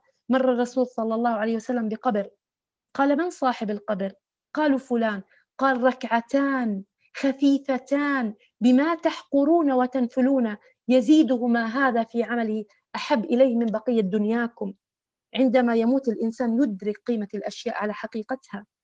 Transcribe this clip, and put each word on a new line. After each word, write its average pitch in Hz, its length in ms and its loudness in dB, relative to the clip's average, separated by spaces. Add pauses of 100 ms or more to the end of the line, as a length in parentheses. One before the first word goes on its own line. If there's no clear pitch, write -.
(300)
مر 262 240 4
الرسول 247 340 0
صلى 226 280 -4
الله 233 140 0
عليه 226 260 -2
وسلم 226 340 -4
بقبر، 214 400 -2 (640)
قال: 277 240 2
"من 349 120 -2
صاحب 240 420 -4
القبر؟" 196 400 -4 (420)
قالوا: 294 240 2
"فلان". 226 440 -2 (360)
قال: 262 260 0
"ركعتان 247 1000 -2 (320)
خفيفتان 269 1200 0 (280)
بما 269 340 4
تحقرون 311 760 0
وتنفلون 254 880 0 (300)
يزيدهما 240 800 4
هذا 233 380 0
في 233 200 -4
عمله 220 420 -4 (300)
أحب 233 300 -2
إليه 247 300 4
من 233 100 0
بقية 220 360 0
دنياكم". 208 720 -2 (640)
عندما 240 400 2
يموت 247 320 0
الإنسان 226 560 -2
يدرك 208 340 -4 (100)
قيمة 214 260 -4
الأشياء 202 420 -8
على 208 180 -4
حقيقتها، 214 720 -10 (180)